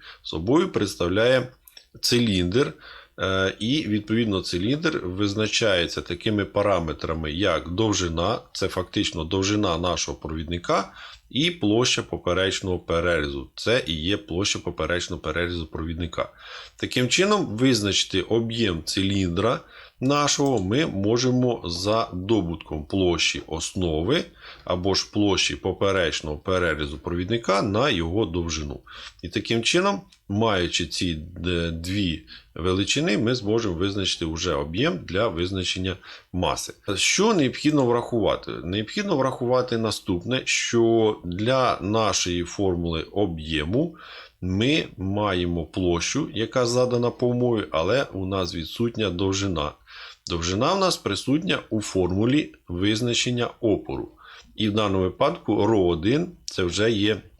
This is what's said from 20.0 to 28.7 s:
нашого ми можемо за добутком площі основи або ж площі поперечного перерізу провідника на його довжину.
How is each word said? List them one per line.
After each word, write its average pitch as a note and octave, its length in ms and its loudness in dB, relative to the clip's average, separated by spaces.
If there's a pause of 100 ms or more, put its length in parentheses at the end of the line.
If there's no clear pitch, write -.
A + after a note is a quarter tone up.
нашого C#3 580 2
ми G#2+ 260 2
можемо A#2+ 800 2
за F#2+ 480 0
добутком F2 720 0
площі F2 640 2
основи F2 760 0 (420)
або F2+ 280 0
ж - 180 -2
площі G2 440 2
поперечного F2+ 840 0
перерізу D#2 600 0
провідника F#2+ 640 -2
на A#2 280 2
його F2+ 360 0
довжину. D#2+ 540 -4 (440)